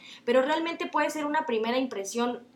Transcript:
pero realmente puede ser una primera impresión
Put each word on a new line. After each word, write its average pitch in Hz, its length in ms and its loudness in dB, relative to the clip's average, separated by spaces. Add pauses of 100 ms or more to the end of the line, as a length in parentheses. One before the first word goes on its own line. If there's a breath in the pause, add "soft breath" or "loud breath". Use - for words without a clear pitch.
(240 loud breath)
pero 247 180 6
realmente 330 440 0
puede 302 240 2
ser 302 140 -4
una 311 220 0
primera 233 320 0
impresión 240 640 -2 (140)